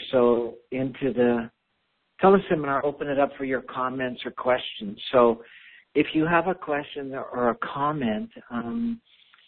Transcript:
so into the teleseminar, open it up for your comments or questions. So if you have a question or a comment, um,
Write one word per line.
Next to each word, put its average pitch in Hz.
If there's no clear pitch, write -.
so 120
into 131
the 120
teleseminar, 165
open 147
it 139
up 139
for 139
your 131
comments 127
or 120
questions. 123
So 117
if 151
you 156
have 170
a 180
question 143
or 123
a 117
comment, 139
um, 233